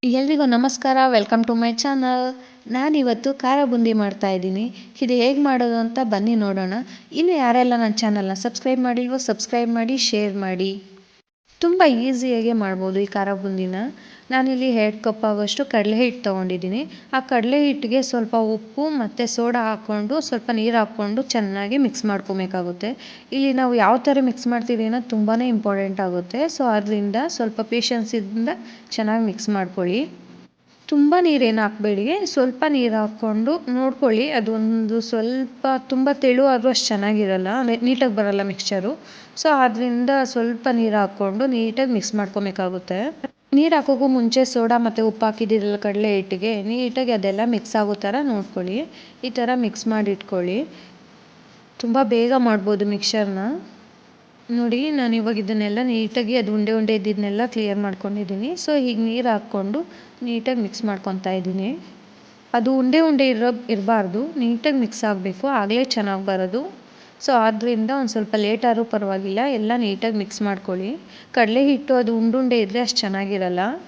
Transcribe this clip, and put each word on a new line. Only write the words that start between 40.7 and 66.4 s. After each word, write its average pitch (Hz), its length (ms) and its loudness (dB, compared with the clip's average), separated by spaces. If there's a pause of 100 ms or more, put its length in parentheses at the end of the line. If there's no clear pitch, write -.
ನೀರು 214 220 2
ಹಾಕ್ಕೊಂಡು 196 420 0 (120)
ನೀಟಾಗಿ 233 420 0
ಮಿಕ್ಸ್ - 220 -4
ಮಾಡ್ಕೊಬೇಕಾಗುತ್ತೆ. 190 800 -4 (580)
ನೀರು 320 180 6
ಹಾಕೋಕ್ಕೂ 277 300 2 (100)
ಮುಂಚೆ 240 260 4 (100)
ಸೋಡಾ 233 320 2
ಮತ್ತು 226 240 0
ಉಪ್ಪು 220 180 -2
ಹಾಕಿದ್ದೀರಲ್ಲ 214 600 0
ಕಡಲೆ 208 320 0
ಹಿಟ್ಟಿಗೆ, 190 340 -4 (160)
ನೀಟಾಗಿ 247 480 -2
ಅದೆಲ್ಲ 196 260 0 (120)
ಮಿಕ್ಸ್ - 260 -6
ಆಗೋ 208 140 0 (100)
ಥರ 202 100 -2 (160)
ನೋಡ್ಕೊಳ್ಳಿ. 190 480 -4 (480)
ಈ 254 120 -4
ಥರ 233 120 0 (140)
ಮಿಕ್ಸ್ - 280 -4
ಮಾಡಿ 214 240 0
ಇಟ್ಕೊಳ್ಳಿ. 185 400 -4 (1300)
ತುಂಬ 233 160 0 (160)
ಬೇಗ 233 180 2 (160)
ಮಾಡ್ಬೋದು 208 460 2
ಮಿಕ್ಸ್ಚರ್ನ. 202 500 -2 (1120)
ನೋಡಿ, 240 220 0 (180)
ನಾನು 240 200 2
ಇವಾಗ 220 240 0
ಇದನ್ನೆಲ್ಲ 208 380 -2 (100)
ನೀಟಾಗಿ 226 500 -2
ಅದು 214 160 -2
ಉಂಡೆ 214 220 0
ಉಂಡೆ 220 200 2
ಇದ್ದಿದ್ದನ್ನೆಲ್ಲ 202 440 -2 (120)
ಕ್ಲಿಯರ್ 208 320 -2
ಮಾಡ್ಕೊಂಡಿದ್ದೀನಿ. 202 640 -6 (140)
So, 302 80 0 (120)
ಹೀಗೆ 233 260 0
ನೀರು 240 240 -2
ಹಾಕ್ಕೊಂಡು 208 460 -4 (460)
ನೀಟಾಗಿ 233 400 -2
ಮಿಕ್ಸ್ - 220 -8
ಮಾಡ್ಕೊತಾ 190 500 -4
ಇದ್ದೀನಿ. 190 320 -4 (880)
ಅದು 240 120 2 (100)
ಉಂಡೆ 262 280 4
ಉಂಡೆ 277 240 4
ಇರೋ, 240 180 2 (240)
ಇರಬಾರ್ದು, 202 460 0 (220)
ನೀಟಾಗಿ 240 420 0
ಮಿಕ್ಸ್ 220 260 -6
ಆಗಬೇಕು, 190 360 -4 (160)
ಆಗಲೇ 226 220 2 (120)
ಚೆನ್ನಾಗಿ 196 340 -2
ಬರೋದು. 190 320 -2 (600)